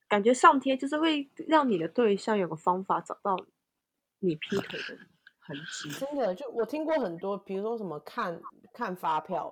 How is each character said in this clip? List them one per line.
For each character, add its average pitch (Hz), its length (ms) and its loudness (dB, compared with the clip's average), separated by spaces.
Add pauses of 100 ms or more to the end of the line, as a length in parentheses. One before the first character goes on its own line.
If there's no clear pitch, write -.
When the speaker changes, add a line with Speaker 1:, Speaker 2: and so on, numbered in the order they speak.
Speaker 1:
感 208 140 4
觉 233 120 6
上 285 260 8
天 262 180 0
就 277 80 -6
是 302 120 -2
会 302 320 0 (160)
让 302 240 4
你 196 80 2
的 160 100 -2
对 214 260 2
象 214 220 -2
有 190 100 0
个 160 80 -6
方 185 300 0
法 170 160 0
找 - 220 -10
到 202 120 0 (840)
你 180 160 0
劈 175 220 -6
腿 - 220 -6
的 - 200 -10 (400)
痕 - 180 -14 (160)
迹。 - 200 -10
Speaker 2:
真 277 240 -6
的， 214 180 0
就 262 160 -10
我 226 160 0
听 302 180 -4
过 320 140 0
很 185 180 -2
多， 196 220 -4
比 196 160 -8
如 196 80 -2
说 226 140 -2
什 214 80 -6
么 156 160 -6
看， 175 400 -6 (320)
看 202 240 -6
发 160 240 0
票 165 320 -4